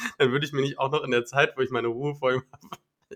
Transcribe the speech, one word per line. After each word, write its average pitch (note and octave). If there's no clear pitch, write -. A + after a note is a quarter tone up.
dann C3
würde C#3+
ich C#3+
mir C3+
nicht C#3
auch C3+
noch D3
in C3+
der A#2+
Zeit, C#3+
wo C3
ich B2
meine A#2
Ruhe C3+
vor C3
ihm B2+
<laughs> -
habe, -